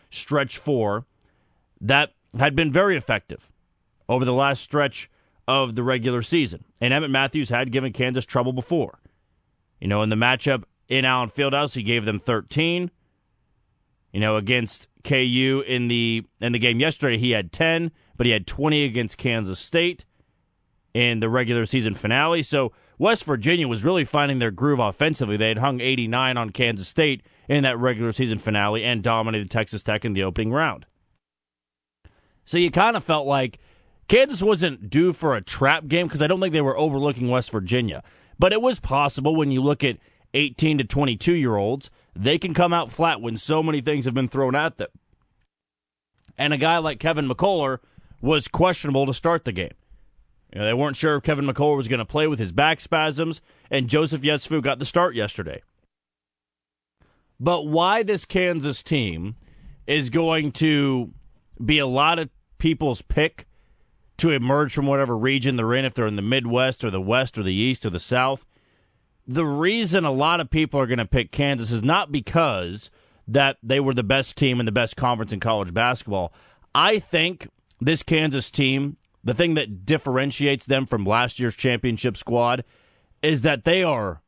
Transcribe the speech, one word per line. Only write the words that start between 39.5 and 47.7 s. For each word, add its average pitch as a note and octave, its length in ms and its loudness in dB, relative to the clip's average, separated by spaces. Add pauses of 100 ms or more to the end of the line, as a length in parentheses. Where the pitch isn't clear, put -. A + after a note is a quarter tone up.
look C#3+ 220 0
at B2+ 140 0 (380)
eighteen D3+ 420 2
to C3+ 60 0
twenty-two-year-olds, B2+ 1080 0 (260)
they C3 220 0
can E3+ 160 -4
come E3+ 200 2
out D3+ 180 -2
flat D#3+ 300 0
when A2+ 160 -6
so D#3 260 0
many D3+ 180 -2
things C#3 240 -2
have B2+ 80 -2
been B2+ 140 0
thrown C3 280 -2
at D#3 220 -2
them. - 120 -8 (1500)
And D3 160 0
a C#3+ 40 -2
guy D#3+ 200 2
like D#3 220 -4
Kevin D#3 280 0
McCullar C#3+ 520 0 (420)